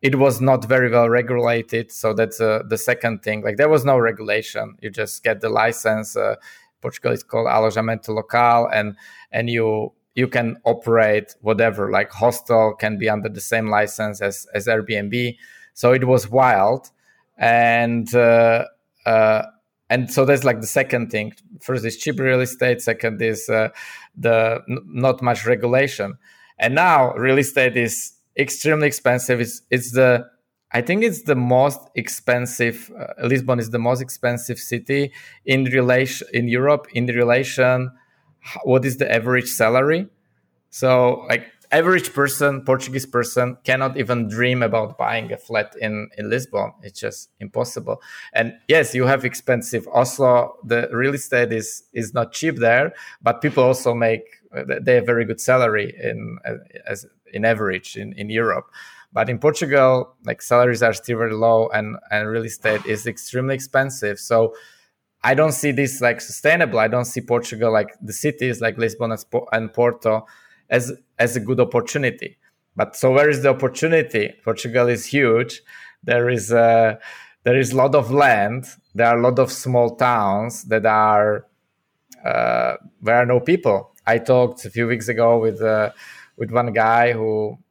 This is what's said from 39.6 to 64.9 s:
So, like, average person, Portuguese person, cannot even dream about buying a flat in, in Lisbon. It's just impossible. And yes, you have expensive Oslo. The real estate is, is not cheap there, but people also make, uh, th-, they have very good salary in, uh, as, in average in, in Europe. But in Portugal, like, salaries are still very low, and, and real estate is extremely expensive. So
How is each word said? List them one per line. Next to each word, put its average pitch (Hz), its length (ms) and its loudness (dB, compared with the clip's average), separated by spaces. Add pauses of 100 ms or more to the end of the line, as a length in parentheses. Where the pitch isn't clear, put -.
So, 127 580 2
like, 120 160 -2 (260)
average 170 420 2
person, 139 500 0
Portuguese 131 420 -2
person, 123 580 -2
cannot 131 340 -2
even 120 300 -2
dream 123 360 0
about 110 340 -2
buying 113 340 -4
a 113 60 -8
flat 107 420 -6
in, 107 380 -6
in 104 140 -6
Lisbon. 113 400 -4 (100)
It's 104 180 -20
just - 300 -12 (100)
impossible. - 640 -8 (320)
And 117 200 -2 (140)
yes, 147 280 2
you 127 100 0
have 131 200 0
expensive 120 680 -4
Oslo. 123 720 2
The 117 280 -2
real 127 220 -2
estate 120 400 -2
is, 110 300 -8 (100)
is 113 220 -8
not 117 160 -2
cheap 156 240 -4
there, 123 380 2 (280)
but - 200 -2
people 143 220 2
also 127 300 2
make, 113 300 0 (320)
uh, 131 80 -8
th-, 131 180 -6
they 127 140 2
have 120 100 2
very 117 200 0
good 113 140 -8
salary 117 640 0
in, 110 440 -8
uh, 110 100 -8 (320)
as, 107 180 -12 (260)
in 107 140 -4
average 104 520 -2
in, 107 160 -14
in 104 160 -12
Europe. 110 400 -2 (420)
But 110 180 -2
in 120 100 -4
Portugal, 135 840 2
like, 113 180 -6
salaries 120 420 2
are 113 100 2
still 117 240 -6
very 113 160 -2
low, 113 360 2
and, 107 280 -6 (140)
and 107 180 -2
real 113 160 -4
estate 107 400 -4
is 107 220 -4
extremely 127 480 -6
expensive. 131 640 -4
So 113 360 0 (680)